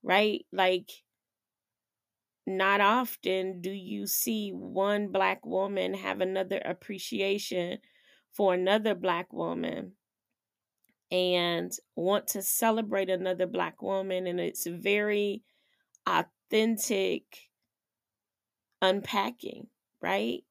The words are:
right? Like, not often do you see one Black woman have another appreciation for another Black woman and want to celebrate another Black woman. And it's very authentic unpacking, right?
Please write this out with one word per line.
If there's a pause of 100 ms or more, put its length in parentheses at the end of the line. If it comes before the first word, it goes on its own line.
right?
Like, (1600)
not
often
do
you
see
one
Black
woman
have
another
appreciation (520)
for
another
Black
woman (1200)
and (240)
want
to
celebrate
another
Black
woman.
And
it's
very (640)
authentic (1600)
unpacking, (340)
right?